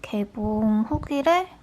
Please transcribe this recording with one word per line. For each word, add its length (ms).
개봉 880
후기를 580